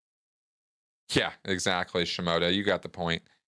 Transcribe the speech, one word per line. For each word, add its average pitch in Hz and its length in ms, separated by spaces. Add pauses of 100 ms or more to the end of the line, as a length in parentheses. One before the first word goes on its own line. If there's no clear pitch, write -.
(1120)
yeah, 101 200 (120)
exactly, 90 600
Shimoda. 85 500
You 101 80
got 95 200
the - 60
point. 85 340 (260)